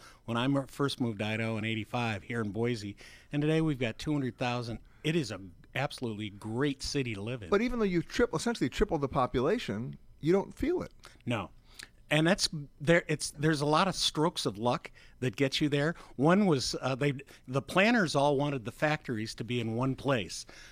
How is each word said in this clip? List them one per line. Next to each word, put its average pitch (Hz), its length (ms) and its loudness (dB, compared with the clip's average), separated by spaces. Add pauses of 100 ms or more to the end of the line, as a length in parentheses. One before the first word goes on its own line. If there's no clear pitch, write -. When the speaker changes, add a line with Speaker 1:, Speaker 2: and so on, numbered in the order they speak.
(240)
Speaker 1:
when 117 140 -2
I 123 80 2
mer-, 139 220 2
first 139 340 -2
moved 113 160 -2
to 107 80 -2
Idaho 110 320 0
in 104 80 -4
eighty-five 110 560 -2
here 117 180 -4
in 104 100 -2
Boise, 107 460 -4 (340)
and 147 120 -2
today 156 180 2
we've 156 180 0
got 113 200 -2
two 156 160 -2
hundred 131 240 -2
thousand. 120 400 -4 (260)
It 156 120 0
is 120 140 -2
a 95 80 -8 (360)
absolutely 113 560 -4
great 113 520 -4
city 123 320 -2
to 95 60 -8
live 117 220 -8
in. 90 80 -12
Speaker 2:
But 202 120 4
even 247 160 -2
though 220 60 0
you've 175 240 0
tri-, 240 260 2
essentially 165 340 0
tripled 170 320 0
the 139 80 0
population, 135 880 -2 (240)
you 156 120 2
don't 196 200 0
feel 349 300 -2
it. - 80 -10 (340)
Speaker 1:
No. 113 260 -2 (600)
And 156 160 4
that's 190 220 2 (320)
there. 170 260 4
It's, - 320 -4
there's 151 220 2
a 143 60 0
lot 156 200 4
of 180 80 -2
strokes - 500 0
of 104 140 -2
luck 120 320 0 (300)
that 127 160 -2
get 135 240 0
you 151 80 2
there. 143 260 0 (220)
One 180 300 6
was, 143 340 2
uh, 135 160 -2
they, 139 180 0 (320)
the 131 160 -2
planners 196 540 4
all 143 200 4
wanted 139 280 0
the 117 80 -6
factories 135 640 -2
to 127 80 -8
be 120 160 -2
in 110 160 -2
one 131 180 0
place. 135 520 -2 (260)